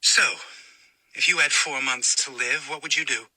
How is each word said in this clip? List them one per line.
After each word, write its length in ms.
So, 200
if 140
you 100
had 140
four 300
months 320
to 80
live, 380
what 120
would 140
you 80
do? 220